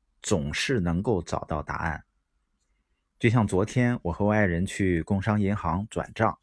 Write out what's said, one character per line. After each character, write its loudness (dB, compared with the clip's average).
总 0
是 -2
能 0
够 0
找 -4
到 -4
答 -8
案。 -6
就 4
像 4
昨 0
天 0
我 -2
和 0
我 4
爱 4
人 0
去 0
工 -2
商 0
银 0
行 -2
转 -6
账， 0